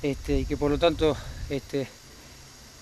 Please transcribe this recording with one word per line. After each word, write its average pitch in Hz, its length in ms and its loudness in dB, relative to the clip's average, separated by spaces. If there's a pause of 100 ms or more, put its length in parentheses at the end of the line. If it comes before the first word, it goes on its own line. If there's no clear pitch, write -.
este, 139 380 0
y 131 40 0
que 143 140 -2
por 147 120 2
lo 147 80 2
tanto, 156 380 4 (320)
este, 139 400 -4 (920)